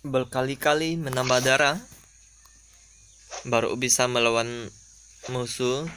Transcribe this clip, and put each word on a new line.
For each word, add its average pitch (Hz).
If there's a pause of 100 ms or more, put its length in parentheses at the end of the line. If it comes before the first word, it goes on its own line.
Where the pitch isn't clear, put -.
Berkali-kali 135
menambah 127
darah, 139 (1700)
baru 117
bisa 123
melawan 117 (580)
musuh 127 (120)